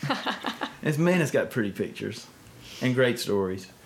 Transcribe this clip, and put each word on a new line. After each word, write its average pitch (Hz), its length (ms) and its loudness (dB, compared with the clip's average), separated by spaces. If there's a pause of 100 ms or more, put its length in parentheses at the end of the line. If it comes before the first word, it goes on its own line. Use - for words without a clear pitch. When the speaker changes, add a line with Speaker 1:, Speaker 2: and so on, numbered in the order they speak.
Speaker 1:
<laughs> - 180 -2 (560)
Speaker 2:
It's, 147 160 0
man, 175 220 4
it's 143 120 2
got - 180 2
pretty 107 220 -2
pictures 101 540 -6 (560)
and 127 140 2
great 123 240 4
stories. 95 480 0 (180)